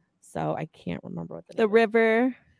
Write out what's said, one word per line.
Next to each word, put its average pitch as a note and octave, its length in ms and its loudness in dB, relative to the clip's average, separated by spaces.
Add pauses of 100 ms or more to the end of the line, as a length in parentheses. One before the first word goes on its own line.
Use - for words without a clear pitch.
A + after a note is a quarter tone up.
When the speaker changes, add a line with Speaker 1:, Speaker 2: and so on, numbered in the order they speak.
(220)
Speaker 1:
so D#3+ 360 -4
I D#3 160 -6
can't - 300 -10
remember E3+ 320 -12
what E3+ 120 -16
the - 80 -20
Speaker 2:
The A3+ 120 2
Speaker 1:
name - 20 0
is. G3 40 -2
Speaker 2:
river. A3+ 640 4 (240)